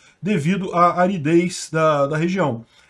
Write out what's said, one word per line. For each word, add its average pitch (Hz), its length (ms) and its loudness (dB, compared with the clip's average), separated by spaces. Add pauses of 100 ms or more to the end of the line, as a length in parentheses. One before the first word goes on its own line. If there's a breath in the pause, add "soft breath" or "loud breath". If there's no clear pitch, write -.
(220 soft breath)
devido 180 540 -2
à 175 240 4
aridez 180 720 0
da, 156 340 2
da 151 120 -2
região. 160 480 -2 (240 soft breath)